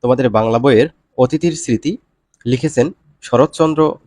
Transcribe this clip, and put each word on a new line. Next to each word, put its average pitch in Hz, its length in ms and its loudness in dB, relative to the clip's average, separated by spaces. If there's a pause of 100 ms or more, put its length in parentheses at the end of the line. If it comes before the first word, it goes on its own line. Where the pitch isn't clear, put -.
তোমাদের 127 260 0
বাংলা 110 300 0
বইয়ের 127 280 4 (300)
অতিথির 156 380 0
স্মৃতি 131 360 -4 (540)
লিখেছেন 127 420 0 (360)
শরৎচন্দ্র 151 580 0 (260)